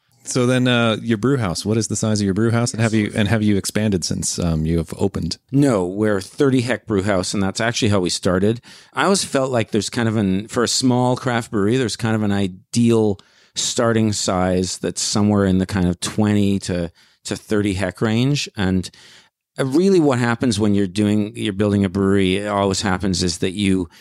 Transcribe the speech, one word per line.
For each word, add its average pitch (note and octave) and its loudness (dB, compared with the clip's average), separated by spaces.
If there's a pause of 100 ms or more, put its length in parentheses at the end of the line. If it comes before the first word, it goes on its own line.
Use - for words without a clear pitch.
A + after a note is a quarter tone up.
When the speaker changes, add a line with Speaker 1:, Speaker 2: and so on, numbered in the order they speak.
(240)
Speaker 1:
So B2+ 0
then, B2+ 2
uh, A#2 2
your A2+ 0
brew B2+ 0
house, G2 -2
what G#2+ 0
is A2 -2
the G#2+ -4
size G#2+ 0
of G#2 0
your F#2+ 2
brew A2 2
house? A#2 0
And G#2+ -6
have A2 2
you, G#2+ 2
and G#2+ 0
have A2 0
you G#2 2
expanded G2 -2
since, F#2 -4
um, E2 0
you E2 0
have D#2+ -6
opened? F2 -4 (120)
Speaker 2:
No, B2+ 2
we're G2+ 0
thirty C3 0
hec A#2 -4
brew G2+ 0
house, F#2+ 0
and G2+ 0
that's F#2+ -2
actually A2+ -2
how G2+ 2
we F2 0
started. G2+ 0 (320)
I C3+ 0
always F#3 2
felt C3+ -2
like A#2 -2
there's G2+ -2
kind A#2 -2
of G#2+ -2
an, G2+ 0
for B2 -2
a G#2+ 0
small B2 0
craft A#2+ -4
brewery, G#2+ 0
there's B2 -2
kind A2 -2
of G#2+ 0
an G2+ 0
ideal G2+ 0 (360)
starting A2+ 0
size F#2 0
that's - -6
somewhere G#2 2
in F#2 2
the F#2+ 0
kind F#2 0
of F2 -2
twenty G#2 0
to, F2 -6 (340)
to G#2 -6
thirty G#2 0
hec F#2 -4
range. B2 0
And, F#2 -2 (680)
uh, C#3+ -2
really F3+ 4
what C#3 2
happens A#2+ 0
when G#2 2
you're G2+ 2
doing, G#2 0
you're A2+ -4
building G2+ 2
a F#2+ 0
brewery, G2 2
it G2+ -4
always G2+ 0
happens F#2 -2
is F2 -2
that F#2+ -2
you, F#2+ 0 (100)